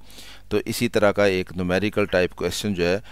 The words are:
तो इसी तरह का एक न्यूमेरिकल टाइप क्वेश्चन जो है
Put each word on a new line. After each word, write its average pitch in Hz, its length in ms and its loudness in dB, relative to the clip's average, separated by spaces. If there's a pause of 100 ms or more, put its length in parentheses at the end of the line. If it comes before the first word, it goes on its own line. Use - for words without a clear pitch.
(500)
तो 104 160 2
इसी 113 220 -2
तरह 101 240 4
का 101 160 4
एक 92 280 0
न्यूमेरिकल 92 500 0
टाइप 90 260 2
क्वेश्चन 98 420 -4
जो 85 100 0
है 92 280 2